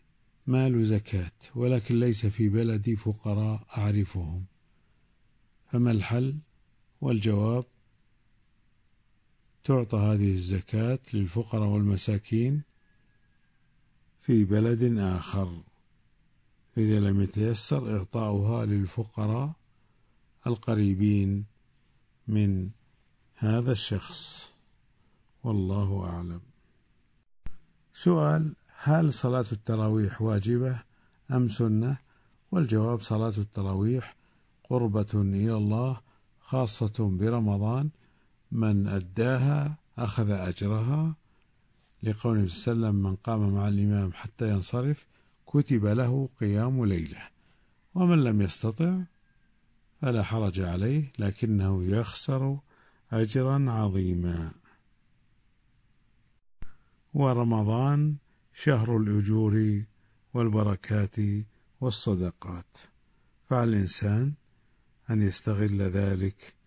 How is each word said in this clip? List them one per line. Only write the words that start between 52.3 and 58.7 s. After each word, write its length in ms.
أجراً 600
عظيماً". 800
ورمضان 1000
شهر 440